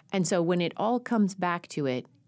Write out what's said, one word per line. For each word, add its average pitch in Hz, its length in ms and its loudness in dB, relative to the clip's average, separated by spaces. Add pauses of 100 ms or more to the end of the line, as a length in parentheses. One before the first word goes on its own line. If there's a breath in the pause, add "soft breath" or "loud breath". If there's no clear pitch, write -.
(120)
And 190 160 0
so 175 140 2
when 175 180 2
it 170 160 -2
all 233 240 0
comes 208 340 0
back 175 340 -2
to 147 180 -4
it, 127 200 -2 (220)